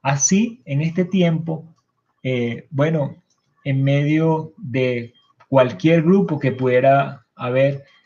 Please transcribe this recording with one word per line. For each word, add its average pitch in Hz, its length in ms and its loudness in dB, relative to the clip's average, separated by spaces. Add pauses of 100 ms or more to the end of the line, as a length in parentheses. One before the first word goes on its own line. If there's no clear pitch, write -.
Así, 190 600 0
en 139 160 -2
este 165 240 -2
tiempo, 165 600 -2 (580)
eh, 120 480 -4
bueno, 147 520 -4 (420)
en 135 200 -2
medio 156 720 0
de 123 560 -4 (360)
cualquier 156 540 2
grupo 175 360 2
que 131 140 -2
pudiera 127 800 2
haber, 135 500 -2 (220)